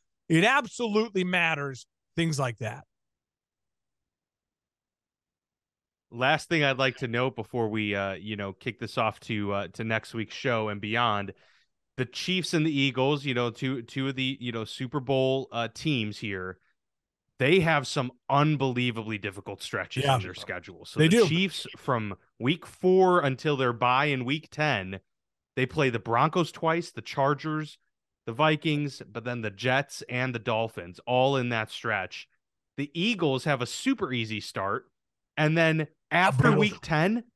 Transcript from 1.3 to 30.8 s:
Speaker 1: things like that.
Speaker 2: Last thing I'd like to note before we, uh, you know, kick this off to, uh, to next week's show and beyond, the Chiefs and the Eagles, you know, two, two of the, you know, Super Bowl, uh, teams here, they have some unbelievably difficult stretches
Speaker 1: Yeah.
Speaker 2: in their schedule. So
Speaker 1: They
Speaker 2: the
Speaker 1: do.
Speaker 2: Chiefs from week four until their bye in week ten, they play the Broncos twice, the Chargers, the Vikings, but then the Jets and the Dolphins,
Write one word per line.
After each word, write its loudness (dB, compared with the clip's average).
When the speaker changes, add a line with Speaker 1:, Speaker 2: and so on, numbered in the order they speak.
Speaker 1:
things 0
like -2
that. -8
Speaker 2:
Last 0
thing 2
I'd 2
like 2
to -6
note -2
before -4
we, -2
uh, -2
you -10
know, -6
kick -10
this -10
off -2
to, -4
uh, -2
to -8
next -4
week's -6
show -2
and -8
beyond, 0
the -2
Chiefs -4
and 2
the 0
Eagles, 2
you -2
know, 0
two, -4
two -6
of -4
the, -2
you -6
know, -6
Super -6
Bowl, 0
uh, -4
teams -2
here, -8
they 6
have 4
some -2
unbelievably 2
difficult -10
stretches -6
Speaker 1:
Yeah. 4
Speaker 2:
in 0
their -10
schedule. -12
So -2
Speaker 1:
They 8
Speaker 2:
the 6
Speaker 1:
do. 6
Speaker 2:
Chiefs -2
from -2
week -2
four 4
until 0
their 2
bye 2
in -2
week -4
ten, -2
they 0
play 0
the -2
Broncos 2
twice, -2
the -14
Chargers, -2
the -8
Vikings, 0
but -10
then -6
the -4
Jets -2
and -2
the -4
Dolphins, -4